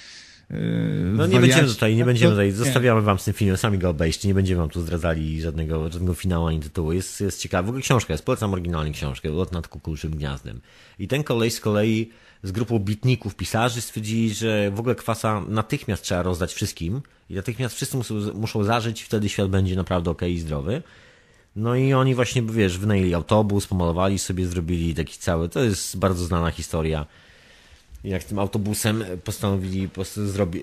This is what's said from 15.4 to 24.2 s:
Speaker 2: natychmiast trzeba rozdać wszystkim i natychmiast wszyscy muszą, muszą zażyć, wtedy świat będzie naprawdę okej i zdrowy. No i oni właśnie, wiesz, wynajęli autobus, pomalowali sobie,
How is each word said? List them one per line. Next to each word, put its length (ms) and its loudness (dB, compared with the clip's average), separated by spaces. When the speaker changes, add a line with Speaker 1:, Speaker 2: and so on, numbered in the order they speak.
Speaker 2:
natychmiast 560 -2
trzeba 200 -2
rozdać 300 -2
wszystkim 480 -4
i 40 -10
natychmiast 420 -4
wszyscy 220 -6
muszą, 180 -4
muszą 300 -2
zażyć, 380 0
wtedy 280 0
świat 200 0
będzie 260 2
naprawdę 360 0
okej 220 -2
i 60 -2
zdrowy. 420 -4
No 200 0
i 180 4
oni 220 4
właśnie, 260 2
wiesz, 360 2
wynajęli 360 4
autobus, 540 2
pomalowali 520 2
sobie, 280 -2